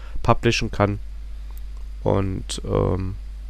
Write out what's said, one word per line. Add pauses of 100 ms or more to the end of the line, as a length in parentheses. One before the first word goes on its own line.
(220)
publishen
kann. (1040)
Und,
ähm, (340)